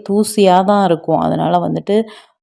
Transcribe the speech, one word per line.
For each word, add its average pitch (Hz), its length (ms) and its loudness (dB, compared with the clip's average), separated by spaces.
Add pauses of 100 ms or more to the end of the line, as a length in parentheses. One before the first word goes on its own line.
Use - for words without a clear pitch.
தூசியா 196 540 2 (120)
தான் 202 160 2
இருக்கும். 165 380 -2
அதனால 160 420 0
வந்துட்டு 165 300 -4 (460)